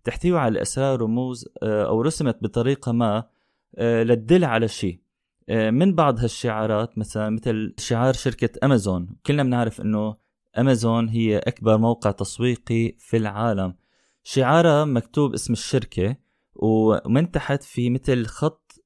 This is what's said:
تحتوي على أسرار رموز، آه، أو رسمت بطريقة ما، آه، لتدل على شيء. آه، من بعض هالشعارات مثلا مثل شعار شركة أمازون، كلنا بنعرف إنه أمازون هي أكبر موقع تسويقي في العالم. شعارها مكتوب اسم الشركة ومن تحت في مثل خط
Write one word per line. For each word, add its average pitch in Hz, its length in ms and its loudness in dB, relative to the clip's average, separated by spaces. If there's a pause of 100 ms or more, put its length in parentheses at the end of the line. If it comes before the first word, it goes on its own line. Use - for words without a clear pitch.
تحتوي 175 340 -2
على 117 240 0
أسرار 131 400 -2
رموز، 120 480 -4 (140)
آه، 107 240 0
أو 110 140 0
رسمت 139 420 -2
بطريقة 120 480 -2
ما، 113 320 0 (520)
آه، 117 280 0
لتدل 120 400 4
على 117 240 2
شيء. 92 320 -6 (500)
آه، 110 200 0
من 165 260 4
بعض 143 240 2
هالشعارات 110 800 -2
مثلا 107 320 -4
مثل 110 480 -4
شعار 123 360 0
شركة 120 360 -2 (140)
أمازون، 98 460 2 (160)
كلنا 143 180 0
بنعرف 120 380 -2
إنه 107 340 -2 (420)
أمازون 117 520 2
هي 110 280 2
أكبر 110 400 2
موقع 113 340 0
تسويقي 117 880 -2
في - 180 -2
العالم. 104 580 -2 (480)
شعارها 151 640 4
مكتوب 139 480 0
اسم - 200 -4
الشركة 110 600 -2 (400)
ومن 110 760 2
تحت 143 320 -4
في 123 260 -4
مثل 123 360 -2
خط - 420 -6 (180)